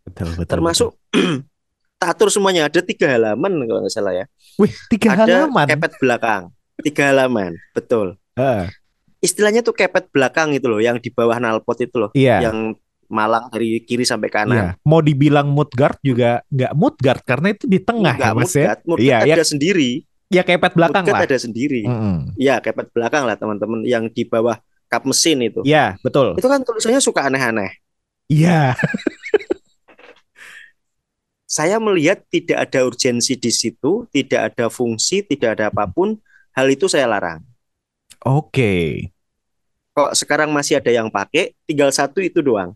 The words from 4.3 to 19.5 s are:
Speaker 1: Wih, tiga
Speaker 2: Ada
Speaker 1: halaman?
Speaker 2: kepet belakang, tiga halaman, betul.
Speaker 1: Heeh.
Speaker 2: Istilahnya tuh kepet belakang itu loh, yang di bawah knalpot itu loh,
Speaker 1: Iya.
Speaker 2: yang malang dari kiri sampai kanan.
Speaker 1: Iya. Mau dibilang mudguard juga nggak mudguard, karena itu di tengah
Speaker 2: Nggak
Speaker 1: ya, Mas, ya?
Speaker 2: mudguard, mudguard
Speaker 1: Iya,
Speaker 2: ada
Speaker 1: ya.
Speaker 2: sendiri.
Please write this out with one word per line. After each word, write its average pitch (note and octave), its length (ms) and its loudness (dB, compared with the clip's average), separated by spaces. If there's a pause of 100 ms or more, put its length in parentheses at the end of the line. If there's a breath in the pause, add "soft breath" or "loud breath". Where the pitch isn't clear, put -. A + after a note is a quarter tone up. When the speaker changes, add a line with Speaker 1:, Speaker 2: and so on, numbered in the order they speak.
Speaker 1:
Wih, F#3+ 160 2 (160)
tiga G#3+ 240 2
Speaker 2:
Ada A#3 320 4
Speaker 1:
halaman? A#3 220 2
Speaker 2:
kepet D3+ 320 -2
belakang, A2+ 440 0 (360)
tiga D3 260 -2
halaman, B2+ 460 2 (200)
betul. G#2 460 -4 (160)
Speaker 1:
Heeh. A#2+ 380 -2 (480)
Speaker 2:
Istilahnya G#3+ 420 0
tuh A#3 160 -4
kepet F#3 320 -2
belakang D3 420 0
itu C3+ 140 -2
loh, A2 160 0
yang A#2+ 160 0
di A2+ 160 -10
bawah A#2 240 0
knalpot A#2 400 -2
itu - 180 -6
loh, G#2+ 160 0
Speaker 1:
Iya. B2+ 300 4
Speaker 2:
yang A2 320 -2 (320)
malang A2+ 460 -2
dari A2+ 280 -4
kiri A#2+ 220 -4
sampai A#2 320 -2
kanan. G#2+ 220 0
Speaker 1:
Iya. G#2 120 0 (140)
Mau D#3 180 4
dibilang D3 460 4
mudguard C#3+ 560 0
juga A#2+ 460 0
nggak B2+ 260 -2
mudguard, C#3+ 480 0
karena C3 300 -2
itu G#3 180 -6
di F#3+ 80 4
tengah F#3 400 0
Speaker 2:
Nggak C3 80 0
Speaker 1:
ya, A2 80 2
Mas, A#2+ 160 0
ya? - 160 -2
Speaker 2:
mudguard, - 220 -4
mudguard D#3+ 180 2
Speaker 1:
Iya, C3 160 6
Speaker 2:
ada D3+ 140 4
Speaker 1:
ya. E3 100 4
Speaker 2:
sendiri. D3+ 460 0 (360)